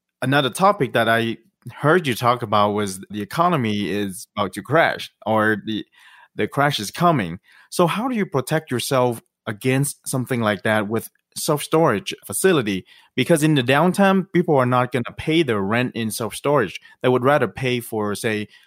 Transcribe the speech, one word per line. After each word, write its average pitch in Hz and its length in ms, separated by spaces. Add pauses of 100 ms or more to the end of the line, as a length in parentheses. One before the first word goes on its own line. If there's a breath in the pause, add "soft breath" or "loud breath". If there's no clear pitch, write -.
(200)
another 135 300
topic 180 420
that 117 160
I 113 300 (340)
heard 156 340
you 127 80
talk 120 280
about 104 300
was 101 360
the 104 140
economy 113 640
is 98 480
about 101 160
to 98 100
crash, 135 480 (140)
or 107 400
the, 107 220 (480 soft breath)
the 107 120
crash 143 320
is 101 120
coming. 117 480 (320 soft breath)
So 180 160
how 190 220
do 254 60
you 202 120
protect 156 440
yourself 123 520 (240)
against 131 600
something 127 340
like 107 240
that 107 240
with 110 200 (280)
self-storage 147 800 (120)
facility? 107 580 (320 soft breath)
Because 143 260
in 156 120
the 135 80
downtime, 180 680
people 165 240
are 127 100
not 123 260
gonna 120 120 (120)
pay 160 260
their 113 200
rent 113 320
in 110 160
self-storage. 113 720 (200 loud breath)
They 131 80
would 127 160
rather 135 240
pay 123 320
for, 107 340
say, 107 340 (180 soft breath)